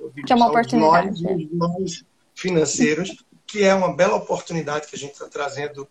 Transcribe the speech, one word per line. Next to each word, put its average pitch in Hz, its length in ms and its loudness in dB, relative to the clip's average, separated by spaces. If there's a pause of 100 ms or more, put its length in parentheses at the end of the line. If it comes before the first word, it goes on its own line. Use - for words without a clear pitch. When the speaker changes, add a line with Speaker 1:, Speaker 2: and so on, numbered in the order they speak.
(260)
Speaker 1:
Que 269 80 2
é - 20 4
uma 233 100 6
Speaker 2:
São 220 80 2
os 233 60 4
Speaker 1:
oportunidade, 180 480 4
Speaker 2:
nós 175 120 -6
e 170 40 -6
Speaker 1:
né? 185 120 -2
Speaker 2:
os 160 220 -6
nós 175 480 -4 (280)
financeiros, 160 920 0 (220)
que 208 180 -2
é 190 100 6
uma 180 220 0
bela 196 200 4
oportunidade 151 720 -6
que - 80 -18
a - 40 -10
gente 143 200 -14
tá 160 80 -14
trazendo 143 640 -8